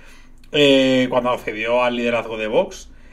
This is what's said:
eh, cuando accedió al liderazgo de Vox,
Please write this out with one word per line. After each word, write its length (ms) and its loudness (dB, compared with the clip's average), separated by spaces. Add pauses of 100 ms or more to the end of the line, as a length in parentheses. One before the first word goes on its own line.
(520)
eh, 580 4
cuando 220 0
accedió 520 -2
al 120 0
liderazgo 420 -4
de 100 -6
Vox, 420 -4 (240)